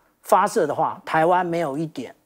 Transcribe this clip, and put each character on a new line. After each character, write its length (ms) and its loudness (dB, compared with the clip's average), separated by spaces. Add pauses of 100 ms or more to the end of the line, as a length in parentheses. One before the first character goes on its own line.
(220)
发 220 4
射 220 0
的 80 -2
话， 300 -4
台 220 2
湾 200 2
没 140 -4
有 180 -4
一 80 -4
点， 260 -12 (140)